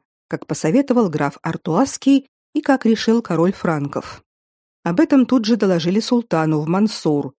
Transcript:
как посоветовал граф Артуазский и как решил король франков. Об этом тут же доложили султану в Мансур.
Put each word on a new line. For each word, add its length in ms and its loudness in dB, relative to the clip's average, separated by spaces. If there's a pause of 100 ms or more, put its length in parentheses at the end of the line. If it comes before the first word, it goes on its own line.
(280)
как 180 -10
посоветовал 640 0
граф 320 -4
Артуазский 840 0 (260)
и 80 -4
как 240 0
решил 380 2
король 280 0
франков. 720 -6 (600)
Об 160 0
этом 260 4
тут 200 0
же 100 2
доложили 440 0
султану 600 0
в 80 -6
Мансур. 720 -2